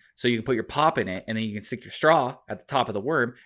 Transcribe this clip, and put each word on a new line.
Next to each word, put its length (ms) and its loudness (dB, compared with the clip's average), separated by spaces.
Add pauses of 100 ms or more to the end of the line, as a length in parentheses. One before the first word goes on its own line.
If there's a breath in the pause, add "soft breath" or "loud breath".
(140 soft breath)
So 120 -2
you 100 4
can 80 -6
put 100 0
your 100 0
pop 320 2
in 100 0
it, 200 -6
and 100 -4
then 80 -2
you 80 -6
can 100 -8
stick 220 -8
your 80 -18
straw 440 4 (120)
at 100 -6
the 60 -20
top 240 0
of 40 -6
the 60 -4
worm, 360 0 (100)